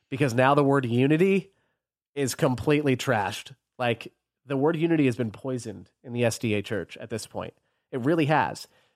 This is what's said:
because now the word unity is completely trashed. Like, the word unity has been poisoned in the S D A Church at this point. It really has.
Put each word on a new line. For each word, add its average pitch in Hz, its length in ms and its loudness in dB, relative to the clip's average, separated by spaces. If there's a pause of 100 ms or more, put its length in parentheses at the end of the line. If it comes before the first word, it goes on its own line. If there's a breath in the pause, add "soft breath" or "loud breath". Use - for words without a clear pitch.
because 131 260 0
now 131 220 6
the 147 80 4
word 139 200 2
unity 156 680 2 (640)
is 131 180 -4
completely 143 600 0
trashed. 110 580 -2 (240)
Like, 120 340 -4 (320)
the 139 120 -4
word 151 180 0
unity 160 320 2
has 120 80 2
been 117 160 -4
poisoned 117 600 -10 (120)
in 127 100 -16
the 120 120 0
S 113 140 0
D 107 160 0
A 104 80 -2
Church 98 340 -8
at 113 120 -16
this 113 180 -10
point. - 280 -12 (380)
It 131 80 -6
really 156 260 2
has. 127 400 0 (300)